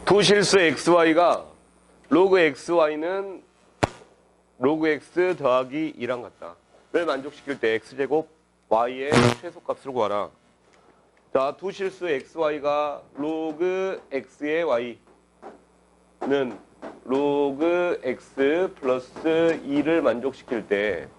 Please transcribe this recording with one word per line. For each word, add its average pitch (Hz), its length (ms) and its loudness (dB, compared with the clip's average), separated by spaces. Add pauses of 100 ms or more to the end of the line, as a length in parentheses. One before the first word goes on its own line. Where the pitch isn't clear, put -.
부실수 196 560 4
엑스와이가 165 840 4 (640)
로그 185 300 6
엑스와이는 165 1040 0 (1120)
로그 156 300 0
X 165 500 -2
더하기 131 580 0
이랑 120 280 -6
같다. 87 320 -18 (360)
를 170 140 0
만족시킬 139 540 -6
때 110 160 0
엑스 110 200 -8
제곱 139 340 -2 (380)
Y의 127 440 -2 (300)
최소값을 139 500 -10
구하라. 104 400 -2 (1000)
자, 135 280 0
두 190 120 -8
실수 185 380 -6
엑스와이가 147 920 -4 (100)
로그 160 880 -4 (100)
X의 147 520 -6 (1600)
Y는 131 340 0 (460)
로그 143 1000 0
X 139 680 -2
플러스 156 880 0
이를 147 380 0
만족시킬 120 680 -2
때 98 400 0 (120)